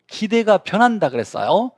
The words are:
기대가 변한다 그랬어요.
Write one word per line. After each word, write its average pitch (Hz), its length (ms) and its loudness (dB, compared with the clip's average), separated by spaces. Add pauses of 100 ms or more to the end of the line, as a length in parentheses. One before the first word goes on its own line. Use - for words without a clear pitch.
기대가 214 500 0
변한다 208 520 0
그랬어요. 123 680 -2